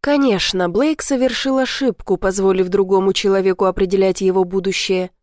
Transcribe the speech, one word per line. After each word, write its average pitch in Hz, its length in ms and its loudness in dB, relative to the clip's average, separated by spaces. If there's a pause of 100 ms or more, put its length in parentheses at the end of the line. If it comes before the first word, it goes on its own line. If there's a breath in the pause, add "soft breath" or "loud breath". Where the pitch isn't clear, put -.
Конечно, 214 680 0
Блейк 277 320 0
совершил 262 580 0
ошибку, 254 580 -2
позволив 190 500 0
другому 190 460 0
человеку 190 540 0
определять 190 540 0
его 190 220 2
будущее 185 720 -2 (100)